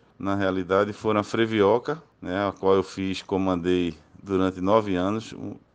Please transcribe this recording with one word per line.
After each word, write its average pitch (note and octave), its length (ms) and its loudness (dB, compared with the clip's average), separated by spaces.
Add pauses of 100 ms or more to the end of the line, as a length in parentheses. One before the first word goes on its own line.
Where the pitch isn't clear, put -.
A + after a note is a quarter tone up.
(180)
na G2 160 -2
realidade, F#2+ 600 0
foram G#2+ 260 0
a - 20 0
Frevioca, A2+ 800 2 (200)
né, F#2 260 -2
a F#2 40 -4
qual F#2+ 220 2
eu F#2+ 80 4
fiz, F#2+ 380 -6
comandei F2+ 760 0 (280)
durante F#2 400 -2
nove G#2 320 2
anos. G2+ 400 -4
Um, - 220 -12 (180)